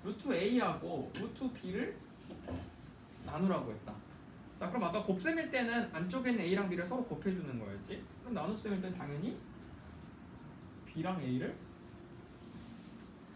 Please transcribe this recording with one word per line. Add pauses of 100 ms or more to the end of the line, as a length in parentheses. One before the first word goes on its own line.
루트
A하고
루트
B를 (1300)
나누라고
했다. (680)
자,
그럼
아까
곱셈일
때는
안쪽에
있는
A랑
B를
서로
곱해주는
거였지? (180)
그럼
나눗셈일
땐
당연히 (1500)
B랑
A를 (1800)